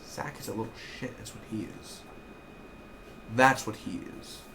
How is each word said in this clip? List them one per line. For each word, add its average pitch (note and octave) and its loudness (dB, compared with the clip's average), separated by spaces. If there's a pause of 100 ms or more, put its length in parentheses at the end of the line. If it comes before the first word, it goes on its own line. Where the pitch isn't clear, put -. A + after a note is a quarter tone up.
Zach C#3+ -4
is - -8
a - -4
little A2 0 (300)
shit, - -6
that's A2 -10
what G#2+ -10
he G#2+ -2 (140)
is. - -12 (1300)
That's C3 10
what G#2+ -2
he - -4 (220)
is. - -12 (140)